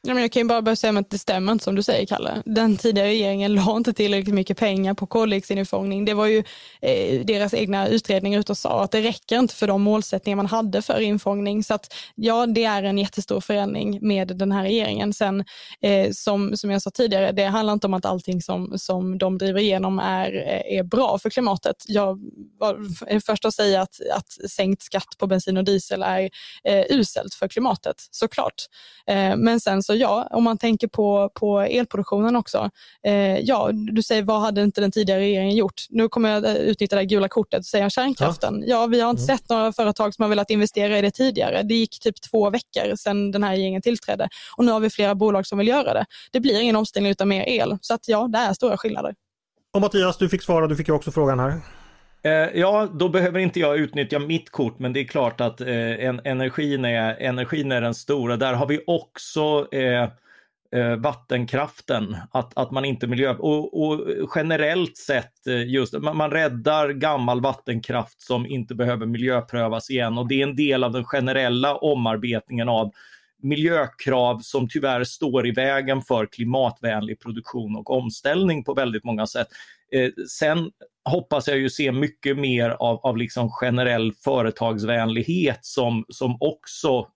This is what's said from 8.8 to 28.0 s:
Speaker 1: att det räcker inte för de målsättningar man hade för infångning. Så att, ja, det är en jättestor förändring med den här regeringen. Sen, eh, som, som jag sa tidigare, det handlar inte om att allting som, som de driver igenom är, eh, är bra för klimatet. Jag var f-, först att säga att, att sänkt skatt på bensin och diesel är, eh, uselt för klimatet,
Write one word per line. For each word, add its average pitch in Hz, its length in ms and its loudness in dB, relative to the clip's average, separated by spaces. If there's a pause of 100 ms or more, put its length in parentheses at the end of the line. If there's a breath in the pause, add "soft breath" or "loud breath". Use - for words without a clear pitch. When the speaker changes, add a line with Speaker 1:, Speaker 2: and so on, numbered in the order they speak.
Speaker 1:
att 196 80 -2
det 220 100 2
räcker 226 380 -2
inte 254 160 2
för 214 120 0
de 196 160 2
målsättningar 202 540 0
man 202 100 0
hade 214 360 0
för - 180 0
infångning. 208 640 0
Så 220 100 -2
att, - 200 -8 (200 loud breath)
ja, 226 320 2
det 226 180 2
är 202 180 0
en 196 160 0
jättestor 196 420 -2
förändring 208 640 -2
med 190 340 0
den 196 160 0
här 196 100 0
regeringen. 208 500 0
Sen, 196 320 0 (380 loud breath)
eh, 202 300 4
som, 202 440 -2
som 202 140 -4
jag 196 120 0
sa 196 80 -6
tidigare, 202 420 2
det 196 120 2
handlar 214 280 0
inte 208 140 0
om 190 80 2
att 180 100 -2
allting 180 380 -2
som, 185 360 -4
som 185 400 -4
de 185 200 0
driver 190 220 0
igenom 190 380 0
är, 190 360 -2
eh, 190 440 -4
är 185 40 0
bra 220 360 2
för 220 120 -4
klimatet. 214 460 -2 (120)
Jag 196 300 0 (400)
var 208 200 0 (300)
f-, 208 180 2
först 214 180 -2
att 220 100 0
säga 196 280 4
att, 190 120 -4 (200)
att - 360 -6
sänkt 196 320 0
skatt - 260 -4 (100)
på 202 80 0
bensin 185 300 0
och 190 80 2
diesel 196 380 0
är, 190 280 0 (340 loud breath)
eh, 196 260 4
uselt 220 440 0
för 196 140 -4
klimatet, 226 480 -2 (140)